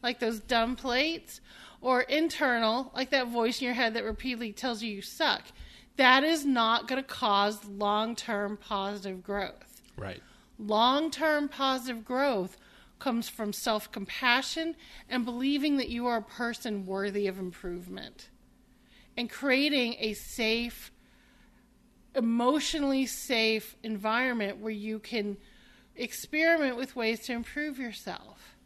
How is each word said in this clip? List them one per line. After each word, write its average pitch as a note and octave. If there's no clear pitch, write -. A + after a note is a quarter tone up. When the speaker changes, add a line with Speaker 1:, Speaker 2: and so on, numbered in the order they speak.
Speaker 1:
like A#3+
those A3+
dumb A#3+
plates, C#4
or B3
internal, C4
like C4
that B3+
voice A#3
in C4+
your B3
head A3+
that A3
repeatedly A3+
tells A#3
you A3
you G3
suck. C#4
That C4
is D#4
not A#3
gonna C4
cause G#3
long-term G#3
positive G3
growth. -
Speaker 2:
Right. F#2+
Speaker 1:
Long-term C#4
positive C4
growth B3
comes A#3
from G#3
self-compassion B3
and B3
believing C#4
that B3+
you A#3
are A#3+
a G#3+
person A3
worthy G3
of F#3+
improvement, F3+
and A#3+
creating C4+
a A3
safe, A#3
emotionally C4+
safe A3
environment A3
where G#3+
you G#3+
can G#3
experiment D4+
with C4
ways A3+
to -
improve B3+
yourself. -